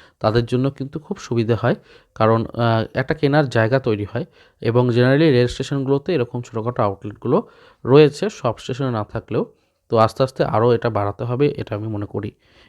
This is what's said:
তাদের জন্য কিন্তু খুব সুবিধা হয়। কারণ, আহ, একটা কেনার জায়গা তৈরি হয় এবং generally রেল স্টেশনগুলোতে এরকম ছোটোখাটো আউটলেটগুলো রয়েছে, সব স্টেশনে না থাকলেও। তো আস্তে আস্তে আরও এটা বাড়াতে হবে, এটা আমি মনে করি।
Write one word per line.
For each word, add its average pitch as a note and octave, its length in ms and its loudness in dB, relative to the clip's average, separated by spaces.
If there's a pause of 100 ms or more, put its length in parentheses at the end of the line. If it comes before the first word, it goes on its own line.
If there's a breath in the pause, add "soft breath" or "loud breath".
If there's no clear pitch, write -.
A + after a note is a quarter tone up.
(180 soft breath)
তাদের A2+ 260 2
জন্য B2+ 260 0
কিন্তু C#3 280 -10
খুব F#3+ 180 -10
সুবিধা A#2 380 0
হয়। B2 200 0 (400 soft breath)
কারণ, A2+ 300 2
আহ, A2+ 480 0
একটা C3 200 -2
কেনার D3 360 2
জায়গা A#2 300 2
তৈরি G#2+ 340 -2
হয় C#3+ 120 -4 (360 soft breath)
এবং A#2+ 260 2
generally C3 440 4
রেল B2 160 4
স্টেশনগুলোতে C#3 680 -4
এরকম B2 280 -4
ছোটোখাটো A#2 420 -4
আউটলেটগুলো A2 640 -2 (380 soft breath)
রয়েছে, D3 440 4
সব A#2+ 280 -6
স্টেশনে B2+ 340 -6
না A2 120 -4
থাকলেও। A#2 420 -6 (440)
তো A#2 80 2
আস্তে A2 260 4
আস্তে - 200 -2
আরও A2+ 280 2
এটা A#2 180 0
বাড়াতে G2+ 340 -4
হবে, B2 340 0
এটা - 180 -8
আমি G#2+ 120 -8
মনে G#2 180 -6
করি। G#2 260 -8 (380 soft breath)